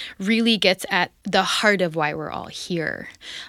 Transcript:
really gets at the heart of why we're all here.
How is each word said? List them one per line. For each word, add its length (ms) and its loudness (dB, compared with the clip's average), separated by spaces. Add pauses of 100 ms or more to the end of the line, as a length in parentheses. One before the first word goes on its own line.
(200)
really 380 4
gets 320 2
at 220 0 (120)
the 200 4
heart 380 2
of 140 0
why 180 0
we're 160 -8
all 180 -8
here. 600 -6 (420)